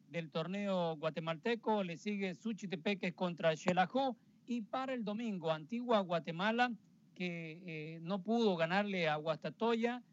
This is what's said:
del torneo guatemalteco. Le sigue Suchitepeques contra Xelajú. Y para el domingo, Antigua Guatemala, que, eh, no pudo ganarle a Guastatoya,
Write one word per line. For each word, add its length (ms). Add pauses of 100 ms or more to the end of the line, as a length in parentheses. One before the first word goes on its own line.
del 220
torneo 640
guatemalteco. 840
Le 140
sigue 360
Suchitepeques 800
contra 420
Xelajú. 600 (320)
Y 140
para 320
el 100
domingo, 480
Antigua 480
Guatemala, 720 (440)
que, 500
eh, 360
no 220
pudo 320
ganarle 540
a 80
Guastatoya, 840 (120)